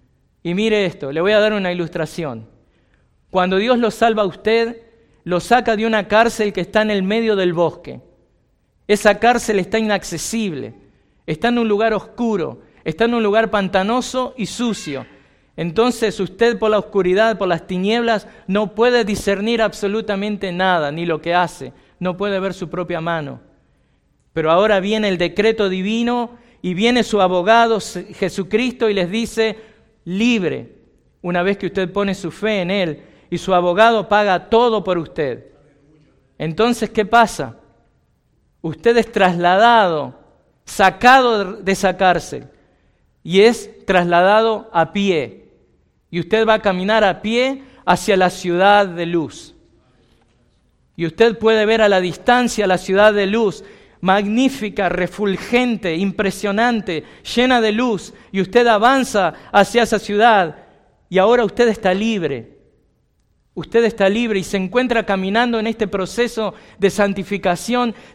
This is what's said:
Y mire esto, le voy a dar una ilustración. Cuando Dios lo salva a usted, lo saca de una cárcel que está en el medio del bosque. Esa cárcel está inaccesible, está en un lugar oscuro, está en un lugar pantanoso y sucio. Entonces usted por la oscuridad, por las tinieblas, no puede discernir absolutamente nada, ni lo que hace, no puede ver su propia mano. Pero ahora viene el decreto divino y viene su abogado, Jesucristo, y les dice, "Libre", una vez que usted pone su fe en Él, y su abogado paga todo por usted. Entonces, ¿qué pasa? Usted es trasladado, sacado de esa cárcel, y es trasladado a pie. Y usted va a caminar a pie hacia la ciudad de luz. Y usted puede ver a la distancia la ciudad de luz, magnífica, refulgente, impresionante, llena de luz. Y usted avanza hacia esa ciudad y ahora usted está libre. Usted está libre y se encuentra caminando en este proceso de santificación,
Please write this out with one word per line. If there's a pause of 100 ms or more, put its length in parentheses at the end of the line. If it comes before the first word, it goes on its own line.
(420)
Y
mire
esto,
le
voy
a
dar
una
ilustración. (800)
Cuando
Dios
lo
salva
a
usted, (420)
lo
saca
de
una
cárcel
que
está
en
el
medio
del
bosque. (880)
Esa
cárcel
está
inaccesible, (520)
está
en
un
lugar
oscuro, (200)
está
en
un
lugar
pantanoso
y
sucio. (500)
Entonces
usted
por
la
oscuridad,
por
las
tinieblas, (220)
no
puede
discernir
absolutamente
nada,
ni
lo
que
hace, (280)
no
puede
ver
su
propia
mano. (920)
Pero
ahora
viene
el
decreto
divino (240)
y
viene
su
abogado,
Jesucristo,
y
les
dice, (460)
"Libre", (420)
una
vez
que
usted
pone
su
fe
en
Él, (260)
y
su
abogado
paga
todo
por
usted. (920)
Entonces,
¿qué
pasa? (1040)
Usted
es
trasladado, (480)
sacado
de
esa
cárcel, (760)
y
es
trasladado
a
pie. (640)
Y
usted
va
a
caminar
a
pie (240)
hacia
la
ciudad
de
luz. (1400)
Y
usted
puede
ver
a
la
distancia
la
ciudad
de
luz, (380)
magnífica,
refulgente,
impresionante, (300)
llena
de
luz. (180)
Y
usted
avanza (200)
hacia
esa
ciudad (520)
y
ahora
usted
está
libre. (960)
Usted
está
libre
y
se
encuentra
caminando
en
este
proceso (240)
de
santificación, (200)